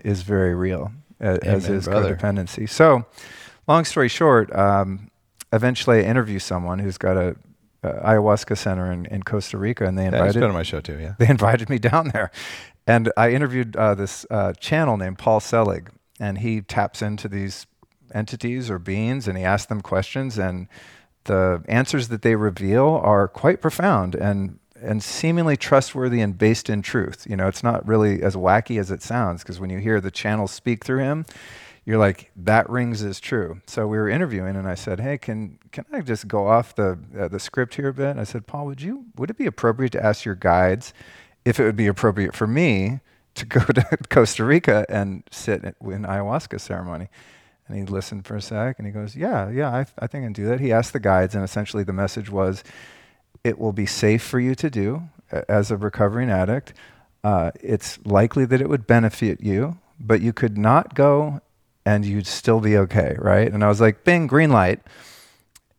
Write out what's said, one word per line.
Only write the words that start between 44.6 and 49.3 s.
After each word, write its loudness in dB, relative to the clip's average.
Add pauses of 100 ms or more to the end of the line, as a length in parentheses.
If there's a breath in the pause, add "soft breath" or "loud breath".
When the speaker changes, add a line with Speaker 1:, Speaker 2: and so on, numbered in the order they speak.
Speaker 1:
and -4
sit -4
in, -8 (180)
in -8
ayahuasca -4
ceremony?" -10 (580 soft breath)
And -10
he -6
listened -8
for -10
a -8
sec, -6
and -12
he -10
goes, -10
"Yeah, -4